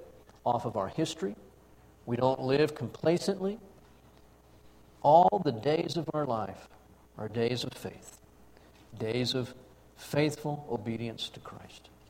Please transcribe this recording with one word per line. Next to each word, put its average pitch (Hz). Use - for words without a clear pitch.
off 120
of 113
our 95
history. 175
We 120
don't 127
live 143
complacently. 190
All 180
the 147
days 151
of 160
our 151
life 107
are 107
days 117
of -
faith, -
days 117
of 127
faithful 147
obedience 113
to -
Christ. -